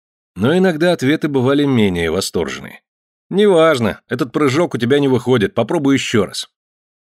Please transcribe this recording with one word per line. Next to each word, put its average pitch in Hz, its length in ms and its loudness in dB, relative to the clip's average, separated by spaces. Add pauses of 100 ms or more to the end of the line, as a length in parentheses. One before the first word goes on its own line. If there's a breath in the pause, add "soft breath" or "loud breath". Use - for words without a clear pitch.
(360)
Но 127 200 2
иногда 180 360 2
ответы 156 360 -2
бывали 139 360 0
менее 98 460 0
восторженные. 78 720 -6 (460)
«Неважно, 160 800 2
этот 127 240 -6
прыжок 151 420 0
у 131 40 -6
тебя 123 220 0
не 139 80 0
выходит, 120 460 0
попробуй 139 400 0
еще 110 320 -2
раз». - 220 -12 (640)